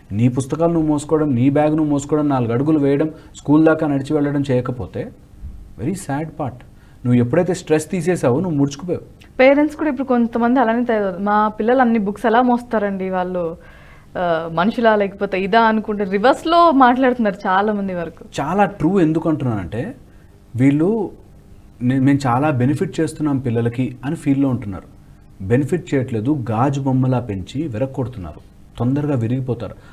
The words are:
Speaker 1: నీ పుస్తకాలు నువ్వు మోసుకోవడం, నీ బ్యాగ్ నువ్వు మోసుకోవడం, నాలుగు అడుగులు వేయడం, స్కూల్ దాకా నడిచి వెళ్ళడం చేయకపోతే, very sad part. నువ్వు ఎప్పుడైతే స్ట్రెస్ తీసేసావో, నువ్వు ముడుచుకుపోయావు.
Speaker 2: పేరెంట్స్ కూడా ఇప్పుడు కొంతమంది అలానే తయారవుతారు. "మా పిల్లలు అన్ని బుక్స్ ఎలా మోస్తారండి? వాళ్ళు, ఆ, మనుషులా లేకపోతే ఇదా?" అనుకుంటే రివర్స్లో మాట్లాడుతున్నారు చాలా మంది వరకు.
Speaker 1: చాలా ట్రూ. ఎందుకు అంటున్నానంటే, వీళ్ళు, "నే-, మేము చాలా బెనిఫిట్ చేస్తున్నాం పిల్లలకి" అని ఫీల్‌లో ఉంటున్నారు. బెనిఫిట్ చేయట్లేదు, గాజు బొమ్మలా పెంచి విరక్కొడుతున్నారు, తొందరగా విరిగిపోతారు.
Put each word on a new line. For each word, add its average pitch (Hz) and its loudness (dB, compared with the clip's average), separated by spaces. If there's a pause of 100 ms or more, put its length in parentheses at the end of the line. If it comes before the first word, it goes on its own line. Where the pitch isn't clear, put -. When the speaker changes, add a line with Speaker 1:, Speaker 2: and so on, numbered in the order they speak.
(120)
Speaker 1:
నీ 110 2
పుస్తకాలు 151 0
నువ్వు 156 2
మోసుకోవడం, 151 0
నీ 123 4
బ్యాగ్ 151 2
నువ్వు 156 2
మోసుకోవడం, 147 0
నాలుగు 123 0
అడుగులు 143 2
వేయడం, 143 2 (240)
స్కూల్ 156 4
దాకా 160 2
నడిచి 139 -2
వెళ్ళడం 143 0
చేయకపోతే, 123 -4 (680)
very 135 -4
sad 151 -6
part. 147 -8 (480)
నువ్వు 123 2
ఎప్పుడైతే 156 2
స్ట్రెస్ 156 -2
తీసేసావో, 160 0
నువ్వు 175 -2
ముడుచుకుపోయావు. 139 -2 (340)
Speaker 2:
పేరెంట్స్ 285 4
కూడా 311 -2
ఇప్పుడు 254 -4
కొంతమంది 240 2
అలానే 233 0
తయారవుతారు. 202 -2
"మా 208 2
పిల్లలు 233 2
అన్ని 233 2
బుక్స్ 202 -4
ఎలా 226 4
మోస్తారండి? 208 -2
వాళ్ళు, 180 -4 (600)
ఆ, 170 -2
మనుషులా 214 2
లేకపోతే 196 -2
ఇదా?" 196 2
అనుకుంటే 214 0
రివర్స్లో 302 2
మాట్లాడుతున్నారు 247 2
చాలా 196 2
మంది 196 -4
వరకు. 170 -8 (160)
Speaker 1:
చాలా 190 2
ట్రూ. 185 0
ఎందుకు 160 2
అంటున్నానంటే, 123 -4 (600)
వీళ్ళు, 156 2 (720)
"నే-, 131 2
మేము 139 4
చాలా 127 2
బెనిఫిట్ 143 0
చేస్తున్నాం 151 -2
పిల్లలకి" 120 -2
అని 151 -4
ఫీల్‌లో 139 0
ఉంటున్నారు. 104 -6 (480)
బెనిఫిట్ 135 -2
చేయట్లేదు, 120 -2
గాజు 139 0
బొమ్మలా 127 2
పెంచి 120 -6
విరక్కొడుతున్నారు, 113 -6 (380)
తొందరగా 143 0
విరిగిపోతారు. 120 -4 (180)